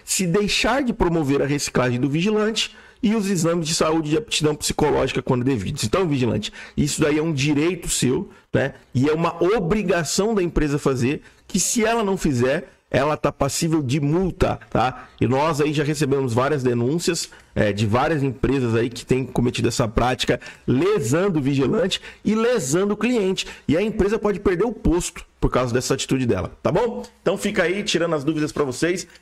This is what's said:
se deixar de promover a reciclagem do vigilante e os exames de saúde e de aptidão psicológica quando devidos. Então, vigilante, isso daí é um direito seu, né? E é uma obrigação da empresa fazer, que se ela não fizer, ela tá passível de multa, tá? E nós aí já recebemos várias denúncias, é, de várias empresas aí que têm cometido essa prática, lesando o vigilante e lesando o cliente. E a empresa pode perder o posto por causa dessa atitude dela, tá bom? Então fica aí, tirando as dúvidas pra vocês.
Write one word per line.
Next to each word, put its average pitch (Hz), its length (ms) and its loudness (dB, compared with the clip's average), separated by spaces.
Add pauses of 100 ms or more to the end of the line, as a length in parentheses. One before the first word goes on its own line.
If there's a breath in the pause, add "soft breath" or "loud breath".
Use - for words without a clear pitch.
se - 240 -2
deixar 208 560 0
de 240 120 -2
promover 156 480 2
a 139 40 -2
reciclagem 127 540 0
do 139 80 0
vigilante 214 680 -2 (280 loud breath)
e 214 120 4
os 202 140 0
exames 170 400 0
de 165 60 -2
saúde 160 340 0
e - 40 0
de 156 40 2
aptidão 151 380 0
psicológica 135 680 0
quando 123 240 0
devidos. 131 400 -2
Então, 175 240 0
vigilante, 120 420 0 (240 loud breath)
isso 147 280 0
daí 151 160 2
é 151 40 0
um 165 100 -2
direito 151 580 0
seu, 143 400 0 (240 loud breath)
né? 127 180 2 (220 loud breath)
E 127 120 2
é 151 60 4
uma 165 320 0
obrigação 190 880 0
da 196 80 2
empresa 151 360 0
fazer, 131 420 0 (260 loud breath)
que 190 140 -4
se 214 240 0
ela 226 180 0
não 196 140 0
fizer, 143 540 0 (200 loud breath)
ela 147 260 0
tá 147 160 -2
passível 156 500 0
de 135 160 0
multa, 143 640 0 (100)
tá? 127 380 -2 (120)
E 120 60 2
nós 139 340 2
aí 151 120 2
já 147 100 0
recebemos 135 500 0
várias 131 300 2
denúncias, 131 680 0 (240 loud breath)
é, 104 200 2
de 107 140 0
várias 135 360 0
empresas 127 540 0
aí 117 120 2
que - 160 -12
têm 131 220 0
cometido 117 400 -2
essa 113 220 0
prática, 123 520 0 (240 loud breath)
lesando 185 760 0
o - 20 -2
vigilante 139 580 0 (240 loud breath)
e 214 120 2
lesando 208 580 0
o - 20 -8
cliente. 208 520 0 (180 loud breath)
E 139 100 2
a 185 60 2
empresa 220 340 0
pode 202 220 0
perder 185 240 2
o 240 80 0
posto - 540 -2 (160)
por 131 100 0
causa 123 240 0
dessa - 200 0
atitude 131 300 -2
dela, 92 380 -2
tá - 80 0
bom? 220 320 0 (180)
Então 175 160 0
fica 208 280 0
aí, 190 180 -2
tirando 170 320 0
as 147 80 -2
dúvidas 151 300 -2
pra 143 100 -2
vocês. 160 460 -2 (140 loud breath)